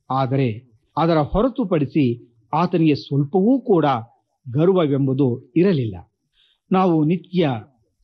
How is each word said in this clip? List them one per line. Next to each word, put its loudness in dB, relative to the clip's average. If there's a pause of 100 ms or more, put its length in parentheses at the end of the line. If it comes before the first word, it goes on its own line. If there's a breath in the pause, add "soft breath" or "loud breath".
ಆದರೆ -2 (260)
ಅದರ 2
ಹೊರತುಪಡಿಸಿ -2 (180)
ಆತನಿಗೆ 2
ಸ್ವಲ್ಪವೂ 0
ಕೂಡ 2 (680)
ಗರ್ವವೆಂಬುದು 0
ಇರಲಿಲ್ಲ. -2 (580)
ನಾವು 2
ನಿತ್ಯ 0 (540)